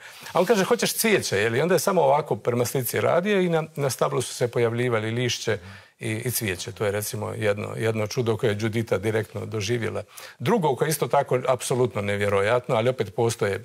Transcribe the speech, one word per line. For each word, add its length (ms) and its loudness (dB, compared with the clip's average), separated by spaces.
A 60 2
on 60 4
kaže, 180 4
„Hoćeš 300 2
cvijeće, 440 2
je 120 2
li?” 80 0
I 40 2
onda 140 2
je 40 4
samo 220 2
ovako 340 4
prema 300 0
slici 360 -2
radio 400 2
i 80 2
na, 140 2
na 140 0
stablu 320 0
su 120 -6
se 140 0
pojavljivali 640 0
lišće 460 -2
i, 120 -4
i 200 -4
cvijeće. 400 -4
To 140 -4
je, 60 2
recimo, 460 -4
jedno, 400 -2
jedno 300 -2
čudo 300 0
koje 140 0
je 80 -2
Judita 380 0
direktno 480 -2
doživjela. 580 -4
Drugo 360 2
koje 120 0
je 20 0
isto 180 -2
tako 400 2
apsolutno 540 0
nevjerojatno, 760 2
ali 140 2
opet 260 -2
postoje 500 0